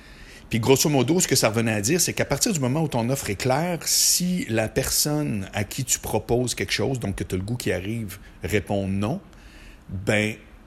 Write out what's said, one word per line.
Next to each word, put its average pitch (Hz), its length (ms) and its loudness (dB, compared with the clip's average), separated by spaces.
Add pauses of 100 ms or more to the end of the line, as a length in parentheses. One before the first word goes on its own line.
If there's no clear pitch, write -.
(500)
Puis 117 100 0
grosso 131 300 4
modo, 147 320 4
ce - 80 0
que 139 80 2
ça 123 100 4
revenait 113 240 2
à 107 80 0
dire, 143 220 2
c'est - 100 0
qu'à 113 140 0
partir 143 260 0
du 170 80 -2
moment 135 220 0
où 151 80 0
ton 117 200 0
offre 131 200 -2
est 101 60 -2
claire, 160 500 0
si - 640 2
la 110 180 2
personne 135 840 0
à 104 100 -2
qui 123 220 -6
tu - 140 0
proposes 120 560 0
quelque - 180 -4
chose, 120 260 0
donc 101 160 -4
que - 80 -4
t'as 95 140 -4
le 92 60 -4
goût 113 120 -4
qui 110 160 -2
arrive, 98 460 -4 (260)
répond 101 420 0
non, 104 360 0 (680)
ben, 107 480 0 (320)